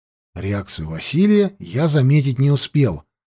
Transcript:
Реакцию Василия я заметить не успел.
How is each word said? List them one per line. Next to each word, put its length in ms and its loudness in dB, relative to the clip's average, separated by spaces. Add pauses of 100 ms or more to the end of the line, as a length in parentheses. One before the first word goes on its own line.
(340)
Реакцию 540 -6
Василия 720 0
я 300 -2
заметить 500 2
не 120 2
успел. 520 0 (280)